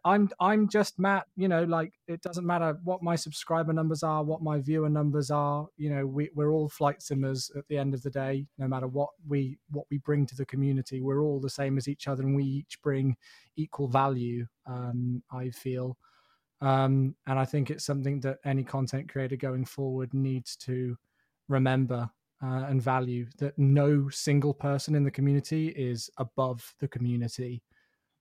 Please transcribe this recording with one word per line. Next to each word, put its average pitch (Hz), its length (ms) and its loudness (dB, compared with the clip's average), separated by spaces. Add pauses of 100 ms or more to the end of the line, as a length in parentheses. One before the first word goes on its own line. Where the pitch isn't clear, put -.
I'm, 202 240 6 (120)
I'm 208 300 4
just 208 280 2
Matt, 190 380 2
you 185 120 0
know, 170 180 2
like, 165 280 -2 (140)
it 170 160 -8
doesn't 175 240 -6
matter 165 360 0
what 180 200 -4
my 170 120 0
subscriber 160 580 -2
numbers 160 280 0
are, 156 220 0
what 156 180 -4
my 151 180 0
viewer 151 300 0
numbers 147 400 2
are, 147 380 0 (100)
you 151 140 -2
know, 139 160 -2
we, 147 260 -4
we're 147 180 2
all 156 160 2
flight 143 360 0
simmers 135 520 -2
at 143 120 -10
the 147 100 -2
end 139 160 0
of 127 80 -6
the 135 80 -6
day, 135 380 -4 (100)
no 131 100 -2
matter 131 200 -2
what 143 220 -2 (180)
we, 139 320 -2 (100)
what 143 220 -6
we 143 80 -2
bring 147 280 2
to - 80 -14
the 135 120 -6
community, 135 540 0
we're 139 200 0
all 147 180 0
the 131 100 -4
same 135 280 -2
as 131 100 -2
each 143 200 -6
other 135 160 -2
and 139 120 2
we 139 80 2
each 139 380 -4
bring 135 340 2 (400)
equal 156 320 -4
value, 120 600 0 (180)
um, 123 560 -4 (100)
I 127 200 -6
feel. 127 440 -6 (680)
Um, 135 540 4 (120)
and 135 100 0
I 131 80 4
think 143 240 0
it's 156 160 -6
something 139 360 -2
that 135 240 -2
any 135 180 2
content 135 480 -2
creator 135 240 -4
going 131 300 -2
forward 131 480 -4
needs 135 440 -2
to 127 400 -4 (520)
remember, 131 600 2 (340)
uh, 131 240 -4
and 135 140 2
value, 123 460 0 (100)
that 143 220 -4
no 143 500 6
single 143 460 2
person 139 400 0
in 143 80 4
the 139 80 2
community 143 560 2
is 123 500 -4
above 127 640 -4
the 143 80 -2
community, 120 720 -4 (600)